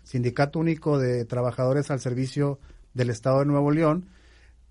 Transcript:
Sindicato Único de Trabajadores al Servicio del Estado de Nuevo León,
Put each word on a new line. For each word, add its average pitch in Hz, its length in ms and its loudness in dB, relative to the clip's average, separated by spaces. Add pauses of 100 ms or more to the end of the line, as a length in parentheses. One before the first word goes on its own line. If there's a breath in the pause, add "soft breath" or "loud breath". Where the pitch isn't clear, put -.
Sindicato 131 560 -2
Único 160 400 0
de 123 280 0
Trabajadores 127 640 -2
al 135 100 -4
Servicio 131 580 -2 (360 soft breath)
del 123 160 0
Estado 131 300 2
de 143 60 2
Nuevo 143 240 2
León, 160 360 2 (640 soft breath)